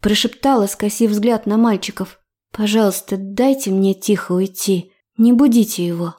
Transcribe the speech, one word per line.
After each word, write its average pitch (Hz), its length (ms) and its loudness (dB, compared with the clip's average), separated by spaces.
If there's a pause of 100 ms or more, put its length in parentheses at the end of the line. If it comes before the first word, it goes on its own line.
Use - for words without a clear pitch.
прошептала, 220 640 0
скосив 208 440 -2
взгляд 214 360 -2
на 208 120 0
мальчиков. 208 640 -2 (320)
«Пожалуйста, 208 680 -2
дайте 208 520 -2
мне 190 220 2
тихо 190 400 -2
уйти, 190 600 -2 (260)
не 233 140 6
будите 226 540 2
его». 170 320 -6